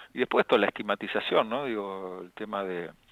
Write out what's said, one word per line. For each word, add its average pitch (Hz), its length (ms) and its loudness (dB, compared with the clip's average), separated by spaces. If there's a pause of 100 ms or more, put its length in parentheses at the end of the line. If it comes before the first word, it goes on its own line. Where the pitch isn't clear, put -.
(140)
Y - 60 -4
después - 280 4
toda 117 140 6
la 101 60 6
estigmatización, 107 800 0
¿no? 135 160 -2
Digo, 95 580 -6
el 90 80 -16
tema 104 320 -6
de, 90 260 -4 (220)